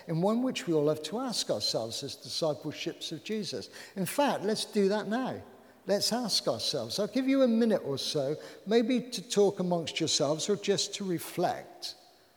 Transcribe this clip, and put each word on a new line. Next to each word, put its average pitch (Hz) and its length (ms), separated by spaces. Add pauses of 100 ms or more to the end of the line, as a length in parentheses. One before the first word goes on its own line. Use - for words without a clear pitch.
and 165 160
one 226 220
which - 240
we 170 60
all 147 160
have 151 140
to 208 140
ask 254 320
ourselves 113 540
as 131 120
discipleships - 960
of 156 120
Jesus. 180 460 (260)
In 190 100
fact, 196 380
let's 208 220
do 196 240
that 202 180
now. 202 340 (460)
Let's 202 260
ask 233 340
ourselves. 120 520
I'll 202 80
give 262 200
you 269 140
a 254 60
minute 226 360
or 139 140
so, 147 380 (320)
maybe 233 340
to - 200
talk 202 380
amongst 175 400
yourselves 156 480
or 202 100
just 196 380
to 202 100
reflect - 880 (420)